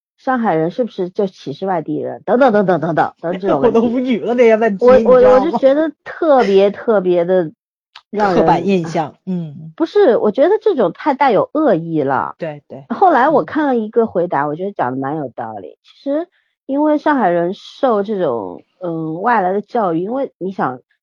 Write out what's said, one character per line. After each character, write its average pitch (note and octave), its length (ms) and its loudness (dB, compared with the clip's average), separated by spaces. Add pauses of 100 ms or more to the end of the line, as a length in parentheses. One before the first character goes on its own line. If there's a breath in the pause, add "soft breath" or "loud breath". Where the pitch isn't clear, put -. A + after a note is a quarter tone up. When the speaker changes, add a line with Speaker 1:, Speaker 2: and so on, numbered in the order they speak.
(180)
Speaker 1:
上 B3+ 220 -4
海 G#3+ 140 0
人 D#3+ 160 0
是 B3 140 -4
不 A3 80 -10
是 F3+ 180 -6
就 G3+ 180 -2
歧 - 260 -10
视 F#3+ 120 -10
外 F#3 160 -4
地 D3+ 160 -8
人？ B2+ 280 -8
等 A#3+ 160 2
等 C4 100 4
等 G#3 140 2
等 F3 160 0
等 E3 120 -2
等， D#3 280 0
等 F3+ 180 -6
这 F#3+ 80 -6
种 F3+ 140 2
问 A3+ 100 2
题。” A3+ 80 2
Speaker 2:
<laughs> - 0 -
我 - 20 2
都 A#3 60 2
无 A#3+ 120 -2
语 B3 200 -2
了， G3 160 -4
这 B3 80 4
些 A3 140 4
问 G#3+ 200 0
题， A#3+ 80 0
Speaker 1:
我， B3 120 8
Speaker 2:
你 A#3 80 2
知 A3+ 40 2
道 B3 40 8
吗？ B3+ 80 6
Speaker 1:
我， B3+ 140 6
我 B3+ 40 6
就 C#4 200 -2
觉 C4+ 140 4
得 D#4 160 0 (140)
特 C#4 400 2
别 G3 260 4
特 G3+ 300 -2
别 F3+ 240 2
的 F3 280 0 (600)
让 G3+ 220 0
人 D#3+ 80 2
Speaker 2:
刻 D#3+ 40 2
板 F3 220 2
印 F#3 180 0
象， D#3+ 300 -6 (100)
嗯。 D#3+ 500 -8
Speaker 1:
不 D#4+ 120 -2
是， D#4+ 300 4
我 - 120 0
觉 C4+ 180 2
得 G#4 140 2
这 G#4 140 0
种 G3 180 0
太 - 220 -2
带 C#4 160 2
有 F3+ 220 2
恶 C#4+ 200 2
意 E3 300 -2
了。 A#2+ 340 -4
Speaker 2:
对， D3+ 300 -12
对。 C3+ 220 -18
Speaker 1:
后 F4+ 220 2
来 C4 180 2
我 C4 140 2
看 D4+ 220 -4
了 C4+ 100 0
一 A3 140 -2
个 A3+ 160 0
回 F#3 220 -2
答， D3 180 -2
我 D3 100 -6
觉 F3+ 100 -8
得 G3+ 60 -8
讲 C3+ 200 -4
得 C3 60 -6
蛮 C3+ 200 -6
有 C#3 120 -8
道 A2+ 240 -12
理。 F#2 280 -16
其 - 80 -20 (140)
实 D4 240 -4 (380)
因 C#4 160 -2
为 D4+ 160 2
上 D4 180 0
海 A3 140 2
人 F3 240 0
受 G#3+ 500 -2
这 G3+ 160 -6
种， A#2 440 -4 (180)
嗯， D#3+ 400 -8
外 A3+ 200 0
来 F3+ 120 0
的 G3+ 80 -2
教 G#3 320 -2
育， D#3+ 60 -2
因 F#3 120 -6
为 C4 260 -6
你 F#3 140 -8
想 C#3 300 -6 (220)